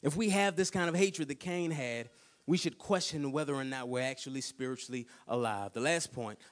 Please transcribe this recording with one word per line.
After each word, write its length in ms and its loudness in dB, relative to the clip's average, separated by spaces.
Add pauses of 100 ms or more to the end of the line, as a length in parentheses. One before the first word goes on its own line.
if 160 2
we 140 4
have 240 4
this 160 2
kind 180 2
of 60 0
hatred 320 4
that 120 -6
Cain 300 -2
had, 400 -2 (380)
we 100 6
should 220 -2
question 520 0
whether 220 0
or 100 -2
not 260 -4
we're 120 0
actually 400 -4
spiritually 640 -6 (220)
alive. 460 0
The 80 -4
last 320 2
point, 260 -6 (120)